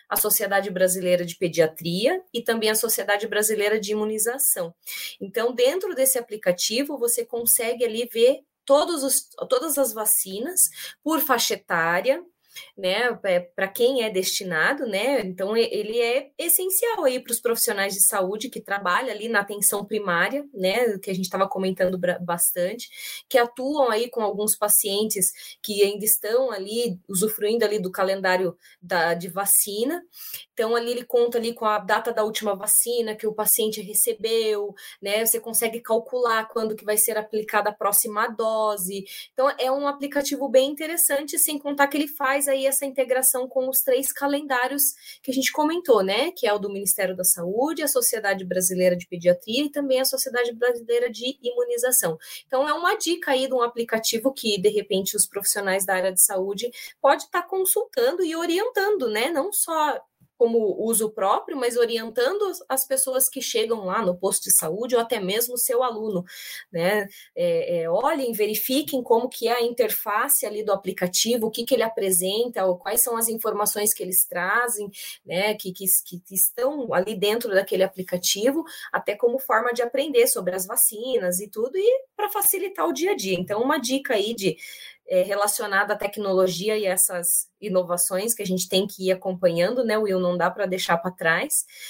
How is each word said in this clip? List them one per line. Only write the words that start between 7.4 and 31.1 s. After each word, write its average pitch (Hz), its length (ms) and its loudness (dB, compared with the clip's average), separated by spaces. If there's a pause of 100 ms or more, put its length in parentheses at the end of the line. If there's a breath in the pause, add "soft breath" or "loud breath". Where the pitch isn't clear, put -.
ali 226 260 -2
ver 247 300 4 (240)
todos 294 400 4
os, - 240 0 (220)
todas 269 280 2
as 262 140 2
vacinas 214 800 0 (340 loud breath)
por 311 160 2
faixa 233 360 2
etária, 185 680 0 (540 loud breath)
né, 202 460 0
é, 180 180 2
pra 190 260 -4
quem 240 360 2
é 220 60 0
destinado, 185 800 0
né, 226 320 0
então 196 380 -2
e-, 233 160 4
ele 214 260 -2
é 240 380 0
essencial 370 680 0
aí 254 160 2
pros 240 220 -6
profissionais 208 520 0
de 196 60 -6
saúde 208 500 0
que - 120 -10
trabalham 202 500 -2
ali 208 160 -8
na 220 140 2
atenção 202 420 -2
primária, 208 680 -2
né, 202 460 2
que 190 120 -8
a - 20 -2
gente 185 160 -2
tava 190 200 0
comentando 185 480 0
bra-, 180 200 0
bastante, 175 1080 -4
que - 100 2
atuam 254 540 2
aí 233 180 0
com 240 120 -4
alguns 208 340 0
pacientes 208 1040 0
que 202 220 2
ainda 202 220 0
estão 233 440 2
ali 208 480 -2 (120)
usufruindo 214 560 0
ali 208 120 2
do 185 140 -2
calendário 190 640 0 (260 soft breath)
da, 170 320 2
de 175 140 -6
vacina, 208 720 0 (540 loud breath)
então, 226 180 0
ali 233 160 0
ele 240 140 -4
conta 240 340 2